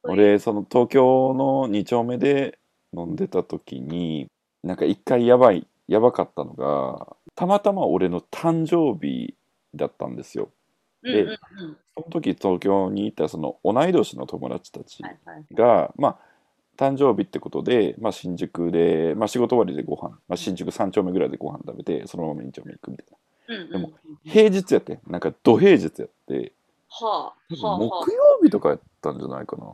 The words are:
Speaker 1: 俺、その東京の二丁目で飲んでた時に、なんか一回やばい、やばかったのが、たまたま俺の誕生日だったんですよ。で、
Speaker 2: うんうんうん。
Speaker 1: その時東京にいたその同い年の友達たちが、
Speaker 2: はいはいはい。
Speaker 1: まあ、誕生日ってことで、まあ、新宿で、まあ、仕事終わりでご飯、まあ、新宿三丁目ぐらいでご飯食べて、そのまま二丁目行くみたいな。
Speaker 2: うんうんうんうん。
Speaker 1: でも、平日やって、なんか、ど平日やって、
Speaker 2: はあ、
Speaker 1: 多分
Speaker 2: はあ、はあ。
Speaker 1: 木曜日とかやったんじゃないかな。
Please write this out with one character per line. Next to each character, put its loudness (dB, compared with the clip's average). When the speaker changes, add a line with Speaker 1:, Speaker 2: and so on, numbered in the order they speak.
Speaker 1:
俺、 6
そ -2
の -4
東 4
京 4
の 0
二 -2
丁 0
目 -6
で 0
飲 -10
ん -8
で -4
た -2
時 -10
に、 -6
な -6
ん -8
か -2
一 0
回 2
や 8
ば 8
い、 -4
や 4
ば 4
か -4
っ -4
た -6
の -14
が、 -6
た -4
ま 2
た 0
ま -2
俺 2
の -4
誕 -2
生 2
日 -6
だ -4
っ -10
た -8
ん -12
で -12
す -12
よ。 -8
で、 0
Speaker 2:
う -2
ん -8
う -8
ん -
う -16
ん。 -20
Speaker 1:
そ -14
の -16
時 -4
東 -2
京 0
に -4
い -6
た -4
そ -10
の -8
同 2
い 0
年 0
の -10
友 -10
達 -12
た -18
ち -20
が、 -14
Speaker 2:
は -16
い -20
は -20
い -20
は 2
い。 -12
Speaker 1:
ま 2
あ、 -4
誕 0
生 4
日 -2
っ -20
て -8
こ -14
と -6
で、 2
ま -4
あ、 -10
新 -10
宿 -4
で、 2
ま -2
あ、 -2
仕 -4
事 2
終 4
わ 4
り -6
で -8
ご -6
飯、 -14
ま -4
あ、 -6
新 -6
宿 -6
三 -4
丁 0
目 -2
ぐ -2
ら 0
い -4
で -10
ご -10
飯 -14
食 -14
べ -16
て、 -6
そ -14
の -6
ま -6
ま -10
二 -14
丁 -18
目 -18
行 -20
く -16
み -14
た -20
い -20
な。 -20
Speaker 2:
う -10
ん -8
う -12
ん -14
う -14
ん -
う -20
ん。 -20
Speaker 1:
で -6
も、 -10
平 6
日 0
や 4
っ -20
て、 -12
な -10
ん -6
か、 -2
ど 8
平 8
日 -2
や -8
っ -16
て、 -6
Speaker 2:
は -6
あ、 -16
Speaker 1:
多 -12
分 -12
Speaker 2:
は -2
あ、 -2
は -4
あ。 -6
Speaker 1:
木 0
曜 6
日 8
と -2
か 2
や 2
っ -8
た -4
ん -12
じ -10
ゃ -10
な -10
い -14
か -10
な。 -16